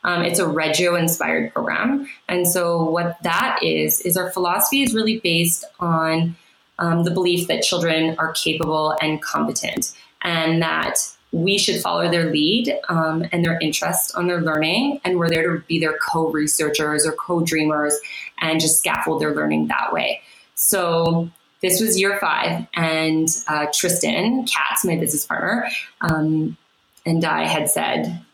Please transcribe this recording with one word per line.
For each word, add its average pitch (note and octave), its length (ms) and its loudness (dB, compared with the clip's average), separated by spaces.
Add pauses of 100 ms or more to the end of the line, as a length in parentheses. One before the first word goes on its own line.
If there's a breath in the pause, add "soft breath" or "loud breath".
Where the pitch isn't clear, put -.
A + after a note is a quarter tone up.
Um, F3 200 0
it's E3+ 160 0
a F3 80 2
Reggio-inspired D#3+ 1040 0
program. C#4 540 0 (220 loud breath)
And F3 180 0
so E3+ 360 0
what E3+ 400 0
that F3 380 0
is, D#3 400 0
is F3 160 0
our F#3 140 -2
philosophy F#3+ 520 0
is A#3 100 2
really A3 260 0
based E3+ 460 0 (140)
on, E3 560 0 (440 loud breath)
um, E3+ 240 2
the F3 80 2
belief F3 360 2
that - 160 0
children E3 540 0
are D#3+ 160 -2
capable D#3 680 0
and D#3 200 -2
competent, - 720 -4 (280 loud breath)
and E3 400 0
that D#3+ 360 -2 (340)
we G3 260 2
should F#3+ 240 0
follow E3+ 280 0
their E3 220 2
lead, F3+ 420 2 (160)
um, E3 420 0
and E3+ 140 2
their E3 160 0
interest E3 540 -2
on F3 120 0
their F3 140 0
learning. E3+ 600 0
And F3+ 160 2
we're E3 100 2
there D#3+ 140 2 (140)
to - 100 -8
be E3 120 0
their D#3 180 0
co-researchers D3+ 1080 0
or D3+ 80 0
co-dreamers D#3 840 0 (460 loud breath)
and D#3+ 180 0
just D#3 200 2
scaffold D#3 420 -2
their D3+ 140 0
learning D2+ 320 0
that C#2 260 -2
way. - 280 -2 (340 loud breath)
So E3+ 760 2 (320)
this F#3 200 2
was A3 180 2
year G3 200 2
five, E3+ 460 0 (100)
and, D#3+ 520 2 (200)
uh, D3+ 260 -2
Tristan F3 720 0
Katz, - 400 0
my E3+ 100 2
business D#3 300 -2
partner, G3 440 -2 (320 loud breath)
um, D#3 560 0 (500)
and E3 160 2
I D#3 220 0
had D#3+ 240 0
said D#3+ 500 -2 (140)